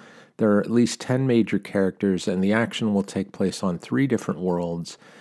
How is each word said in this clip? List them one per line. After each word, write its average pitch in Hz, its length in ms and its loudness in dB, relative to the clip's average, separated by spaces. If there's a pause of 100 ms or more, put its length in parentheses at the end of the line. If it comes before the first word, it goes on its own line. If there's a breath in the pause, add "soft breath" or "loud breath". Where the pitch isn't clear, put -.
(360 loud breath)
There 110 160 4
are 101 80 6
at - 100 -4
least 117 300 2
ten 127 260 -2
major 113 320 2
characters, 98 720 -2
and 92 160 0
the 101 80 2
action 110 400 0
will 98 100 2
take 95 300 -6
place - 300 -2
on 87 160 -2
three - 280 -2
different 110 340 -2
worlds, 87 580 -4 (220 loud breath)